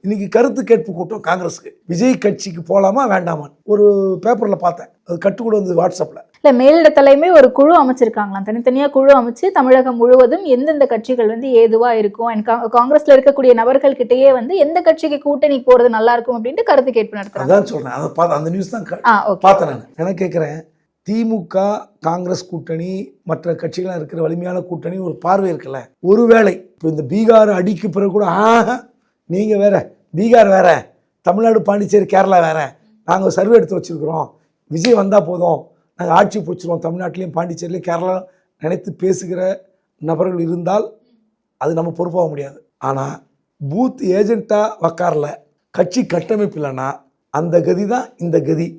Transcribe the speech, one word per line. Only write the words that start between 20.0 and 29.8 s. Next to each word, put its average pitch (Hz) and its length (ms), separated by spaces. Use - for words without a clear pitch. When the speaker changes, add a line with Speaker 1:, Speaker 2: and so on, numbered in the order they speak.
Speaker 1:
கேட்கிறேன், 160 440
திமுக 220 500
காங்கிரஸ் 180 480
கூட்டணி 165 440
மற்ற 160 320
கட்சிகளாக 175 440
இருக்கிற 156 220
வலிமையான 175 400
கூட்டணி 175 360
ஒரு 175 180
பார்வை 190 360
இருக்குல்ல, 135 280
ஒருவேளை 220 540
இப்போ - 160
இந்த 151 200
பீகார் 214 440
அடிக்கு 185 360
பிறகு 196 220
கூட 202 140
ஆஹா 226 320
நீங்க 214 280
வேற, 202 180